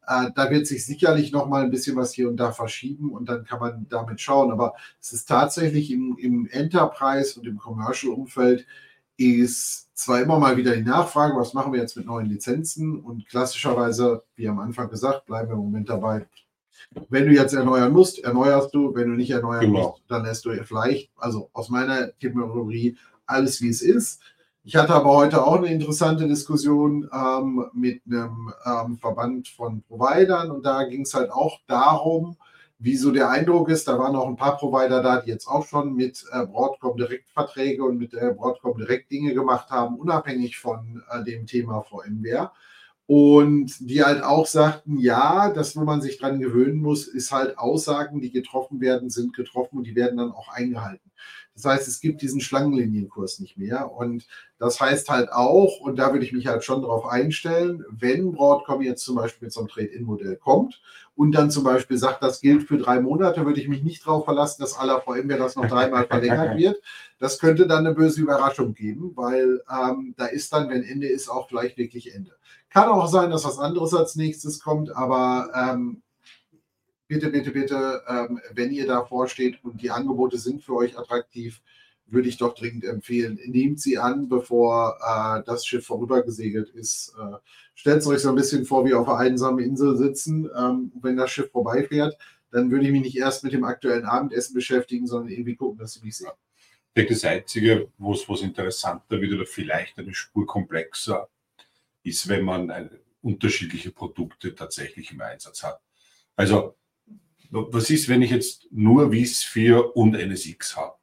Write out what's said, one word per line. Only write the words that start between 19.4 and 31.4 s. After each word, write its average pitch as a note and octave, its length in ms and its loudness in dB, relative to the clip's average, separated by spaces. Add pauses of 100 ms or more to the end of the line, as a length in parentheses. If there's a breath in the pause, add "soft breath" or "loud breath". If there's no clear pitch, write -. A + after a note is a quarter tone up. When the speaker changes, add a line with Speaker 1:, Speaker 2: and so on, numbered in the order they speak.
Speaker 2:
Genau. G#2 300 4
Speaker 1:
musst, - 160 -20
dann A2+ 160 -4
lässt A2+ 200 -8
du A#2 80 -4 (120)
vielleicht, A#2+ 520 -2
also A2 380 -6
aus A#2 160 -10
meiner B2+ 480 -2
Terminologie, A#2 800 -4 (280 soft breath)
alles C3+ 380 0
wie - 80 0
es A2+ 100 -2
ist. - 400 0 (420 soft breath)
Ich - 140 -2
hatte D3+ 180 6
aber C#3+ 220 8
heute D3 280 6
auch D#3 120 6
eine F3 160 2
interessante D#3 560 0
Diskussion, D3 840 0
ähm, C3 600 -2
mit B2 340 -2
einem, A#2 460 -6 (140)
ähm, A#2 320 -4
Verband A#2+ 500 -6
von A2 340 -10
Providern E3 680 2
und C#3 160 -6
da C3+ 180 2
ging's C3 300 -8
halt C3 160 -2
auch - 360 -2